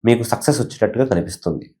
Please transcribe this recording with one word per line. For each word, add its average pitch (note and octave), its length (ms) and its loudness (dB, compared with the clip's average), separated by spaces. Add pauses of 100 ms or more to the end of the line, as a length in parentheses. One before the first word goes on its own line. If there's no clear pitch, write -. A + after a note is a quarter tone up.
మీకు A#2 200 4
సక్సెస్ C#3+ 360 0
వచ్చేటట్టుగా A#2+ 460 0
కనిపిస్తుంది. F2 640 -4 (120)